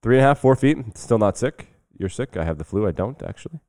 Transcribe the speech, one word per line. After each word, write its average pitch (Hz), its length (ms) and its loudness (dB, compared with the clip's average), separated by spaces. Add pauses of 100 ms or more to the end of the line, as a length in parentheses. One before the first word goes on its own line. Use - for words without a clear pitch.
Three 120 160 4
and 135 80 6
a - 20 6
half, 143 120 2
four 131 180 4
feet? 135 400 -2
Still 113 220 0
not 101 180 2
sick? - 300 -6 (300)
You're 95 120 -6
sick? - 260 -8
I 82 80 -4
have 82 140 -4
the 78 80 -10
flu. 104 200 -2
I 92 60 0
don't, 104 320 -6
actually. - 460 -14